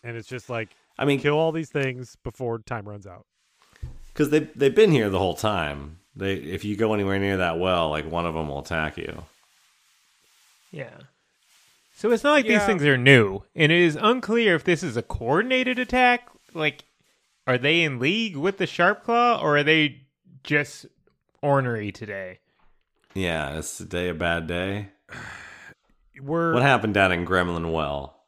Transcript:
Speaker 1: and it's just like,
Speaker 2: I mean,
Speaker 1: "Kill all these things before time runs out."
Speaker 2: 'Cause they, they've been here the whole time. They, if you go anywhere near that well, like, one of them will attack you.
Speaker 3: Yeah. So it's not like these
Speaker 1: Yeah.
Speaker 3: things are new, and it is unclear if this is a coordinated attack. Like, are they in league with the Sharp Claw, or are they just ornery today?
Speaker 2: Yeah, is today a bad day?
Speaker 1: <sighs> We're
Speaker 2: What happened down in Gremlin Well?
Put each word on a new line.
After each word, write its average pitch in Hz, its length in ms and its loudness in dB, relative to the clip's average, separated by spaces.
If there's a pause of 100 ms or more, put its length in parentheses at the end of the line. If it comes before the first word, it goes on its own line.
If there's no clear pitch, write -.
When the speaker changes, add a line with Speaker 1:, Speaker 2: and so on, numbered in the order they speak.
Speaker 1:
and 117 140 -12
it's 113 100 -14
just 127 220 -14
like, 113 200 -6 (280)
Speaker 2:
I - 80 -2
mean, 143 140 2
Speaker 1:
"Kill 147 180 2
all 160 140 2
these 160 180 -6
things 127 540 -6
before 117 360 -8
time 110 300 -10
runs 101 180 -16
out." 90 180 -20 (880)
Speaker 2:
'Cause 143 140 0
they, 151 100 4 (160)
they've 139 200 2
been 214 160 8
here 113 180 4
the 95 80 0
whole 90 160 2
time. 78 680 -4 (160)
They, 98 200 -4
if 80 300 -8
you 104 100 -4
go 107 180 0
anywhere 98 260 0
near 98 180 0
that 87 200 0
well, 87 320 0
like, 76 200 -4
one 85 180 -2
of 82 80 -4
them 80 140 -4
will 71 100 -8
attack 78 380 -6
you. 78 260 -12 (1500)
Speaker 3:
Yeah. 139 180 -14 (1040)
So 220 160 0
it's 233 120 0
not 285 80 4
like 285 140 4
these - 80 0
Speaker 1:
Yeah. 208 140 2
Speaker 3:
things 185 160 0
are 143 140 4
new, 120 460 6 (120)
and 151 160 4
it 170 80 4
is 170 200 4
unclear 226 560 2
if 143 80 -2
this 175 200 0
is 123 140 -4
a 117 40 -2
coordinated 247 760 -2
attack. 247 500 2 (240)
Like, 151 300 -4 (640)
are 127 100 2
they 151 240 2
in 143 160 0
league 185 380 -2
with 185 220 -2
the 180 100 -2
Sharp 196 360 0
Claw, 233 380 2
or 147 160 2
are 147 60 2
they 151 380 2 (420)
just - 420 -4 (560)
ornery 123 500 0
today? 98 480 -12 (760)
Speaker 2:
Yeah, 80 420 -2
is - 200 -10
today 90 320 -6
a 85 40 -4
bad 85 320 -2
day? 95 440 -6 (200)
Speaker 1:
<sighs> - 1120 -20
We're 165 320 -2
Speaker 2:
What 123 80 2
happened 113 320 4
down 98 180 4
in 87 140 -2
Gremlin 87 460 -2
Well? 71 560 -4